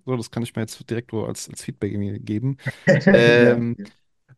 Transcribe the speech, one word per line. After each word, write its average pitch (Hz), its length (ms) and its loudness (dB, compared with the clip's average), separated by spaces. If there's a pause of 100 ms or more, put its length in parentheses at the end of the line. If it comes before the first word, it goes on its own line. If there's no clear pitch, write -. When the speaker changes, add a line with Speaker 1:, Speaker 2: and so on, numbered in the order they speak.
Speaker 1:
So, 127 120 -4
das 113 140 -10
kann 120 120 -8
ich - 120 -12
mir 113 80 -6
jetzt - 260 -14
direkt 117 220 -8
so 107 140 -6
als, 110 240 -10
als - 140 -18
Feedback - 300 -8
irgendwie 101 260 -8
geben. 120 380 -6 (300)
Speaker 2:
<laughs> 120 500 6
Ja. 120 200 6
Speaker 1:
Ähm, 117 200 -4 (600)